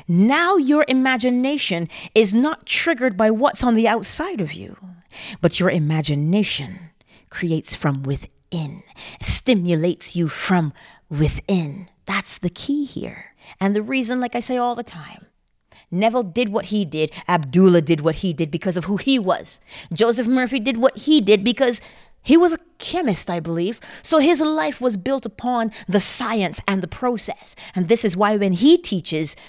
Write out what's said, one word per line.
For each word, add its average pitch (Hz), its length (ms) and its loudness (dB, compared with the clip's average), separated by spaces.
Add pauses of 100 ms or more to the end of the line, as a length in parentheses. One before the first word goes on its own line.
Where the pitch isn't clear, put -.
now 277 480 4
your 294 320 4
imagination 254 1000 0 (260)
is 214 200 6
not 285 320 0
triggered 247 500 0
by 214 140 4
what's 226 320 0
on 240 120 4
the 220 140 4
outside 269 520 -2
of 151 120 -4
you, 98 240 -14 (640)
but 170 200 0
your 175 100 2
imagination 156 1200 -2 (400)
creates 165 440 -4
from 135 280 -2
within, 143 800 -8 (380)
stimulates 175 960 0
you 165 120 0
from 165 440 -2 (380)
within. 160 800 -2 (180)
That's 196 320 -6
the 180 120 -4
key 285 340 -4
here. - 480 -12 (280)
And 196 140 0
the 214 80 0
reason, 254 380 -2
like 247 140 -4
I 240 60 -4
say 254 160 -4
all 240 180 -2
the 233 80 -8
time, - 440 -18 (640)
Neville 220 320 2
did 208 260 -2
what 196 180 -4
he 208 180 0
did, 156 280 -2 (160)
Abdullah 175 520 6
did 156 200 2
what 156 160 0
he 185 160 -4
did 151 180 -4
because 170 260 -4
of 165 80 -4
who 196 120 -2
he 269 220 0
was. - 420 -4 (320)
Joseph 226 340 2
Murphy 254 340 0
did 226 160 -2
what 247 200 2
he 302 240 4
did 202 240 4
because 240 360 0 (420)
he 285 140 6
was 339 160 6
a 320 60 -4 (200)
chemist, 262 520 -2
I 175 80 -2
believe. 170 420 -4 (220)
So 320 160 2
his 294 220 4
life 311 400 -2
was 240 160 0
built 262 300 -4
upon 233 440 -4 (160)
the 185 140 2
science 202 640 -2
and 190 160 0
the - 60 -6
process. - 640 -6 (200)
And 180 140 0
this 226 160 4
is 180 120 0
why 208 200 2
when 196 180 2
he 277 240 6
teaches 160 580 -4 (120)